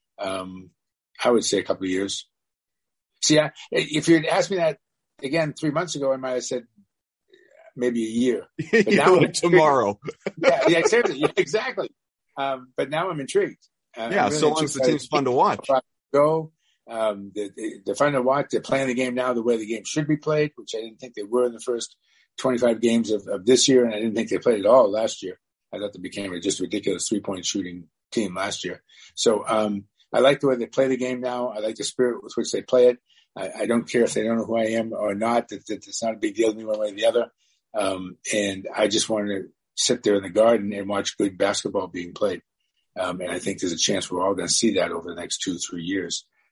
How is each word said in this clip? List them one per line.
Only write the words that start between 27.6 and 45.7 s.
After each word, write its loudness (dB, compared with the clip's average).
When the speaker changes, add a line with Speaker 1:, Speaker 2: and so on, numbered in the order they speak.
Speaker 1:
team -2
last -6
year. -10
So, 2
um, 0
I 4
like 6
the 2
way 2
they -4
play 0
the 0
game -4
now. -4
I -10
like -4
the -8
spirit -2
with -14
which -4
they -2
play 6
it. -2
I, -8
I -2
don't 0
care 4
if 0
they -2
don't 0
know -2
who -2
I 0
am -2
or -2
not. 0
That, -14
that -10
it's -10
not -2
a -10
big -4
deal 2
to -6
me -12
one -4
way -2
or -14
the 0
other. 2
Um, -4
and -2
I 2
just -2
want -2
to -6
sit 0
there 4
in 0
the -8
garden 4
and -8
watch -4
good 0
basketball -2
being -10
played. -2
Um, -4
and -6
I -6
think -6
there's -4
a -8
chance -2
we're -2
all 0
gonna -6
see 2
that 0
over -8
the -12
next -8
two, -6
three -10